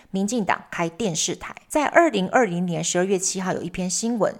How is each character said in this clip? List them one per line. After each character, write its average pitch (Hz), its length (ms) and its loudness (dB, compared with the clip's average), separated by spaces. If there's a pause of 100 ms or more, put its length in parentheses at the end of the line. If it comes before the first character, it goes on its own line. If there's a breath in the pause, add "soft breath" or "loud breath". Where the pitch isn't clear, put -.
(100)
民 190 160 0
进 220 180 0
党 - 160 0 (100)
开 170 180 -2
电 170 260 -4
视 165 200 -2
台。 - 200 -12 (140)
在 302 180 0
二 339 240 6
零 190 180 0
二 254 160 4
零 175 220 -2
年 165 180 -2
十 180 140 0
二 180 60 4
月 190 140 0
七 190 220 -2
号 185 120 -2
有 - 100 -2
一 170 80 -6
篇 180 180 -4
新 226 300 -2
闻， 185 220 2